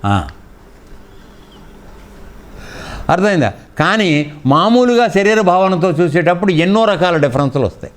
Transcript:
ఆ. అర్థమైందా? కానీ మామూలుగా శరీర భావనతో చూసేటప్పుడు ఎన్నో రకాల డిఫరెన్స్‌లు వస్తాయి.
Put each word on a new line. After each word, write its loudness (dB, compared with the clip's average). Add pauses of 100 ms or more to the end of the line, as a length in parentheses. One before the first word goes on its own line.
ఆ. 0 (2750)
అర్థమైందా? 2 (260)
కానీ 0 (120)
మామూలుగా 4
శరీర 2
భావనతో 2
చూసేటప్పుడు 0
ఎన్నో 2
రకాల 0
డిఫరెన్స్‌లు 0
వస్తాయి. -10